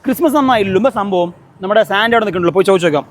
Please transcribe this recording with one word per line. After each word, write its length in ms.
ക്രിസ്മസ് 320
ഒന്നും 160
ആയില്ലല്ലോ, 260
എന്താ 100
സംഭവം? 440
നമ്മുടെ 220
സാൻഡി 320
അവിടെ 100
നിൽക്കണ്ടല്ലോ, 280
പോയി 100
ചോദിച്ചു 240
നോക്കാം. 240